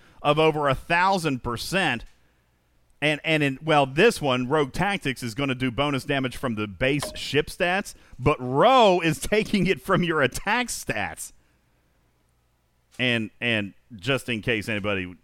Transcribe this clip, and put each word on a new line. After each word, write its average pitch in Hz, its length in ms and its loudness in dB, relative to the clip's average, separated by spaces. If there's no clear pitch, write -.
of 147 160 2
over 151 300 2
a 135 60 2
thousand 170 680 0
percent. 123 640 -2
And, 151 220 0
and 156 180 2
in, 135 200 0
well, 151 220 4
this 156 380 2
one, 127 260 0
Rogue 147 240 0
Tactics, 180 500 -4
is 117 120 -8
gonna 139 200 -2
do 127 160 -2
bonus 139 340 -2
damage 131 320 -2
from 120 180 -4
the 107 120 -4
base 131 480 -2
ship - 340 -2
stats, 185 460 -4
but 143 220 2
Ro 185 600 6
is 160 200 0
<laughs> - 0 -
taking 208 460 0
it 180 160 0
from 190 200 2
your 160 200 0
attack 226 460 -2
stats. - 640 -8
And, 120 320 0
and 110 340 -2
just 120 360 -4
in 113 100 -2
case 110 300 -2
anybody 98 540 -4